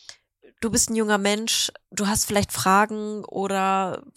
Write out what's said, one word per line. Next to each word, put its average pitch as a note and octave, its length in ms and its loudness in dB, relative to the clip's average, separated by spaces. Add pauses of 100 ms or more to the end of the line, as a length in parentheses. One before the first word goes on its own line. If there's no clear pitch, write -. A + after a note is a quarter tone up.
(600)
du A3+ 100 -2
bist A#3 200 0
ein A3+ 60 -2
junger G#3+ 240 2
Mensch, G#3 520 0 (200)
du G#3 160 -2
hast G#3+ 180 0
vielleicht G3+ 260 0
Fragen G#3+ 720 2
oder, F#3+ 800 -2 (140)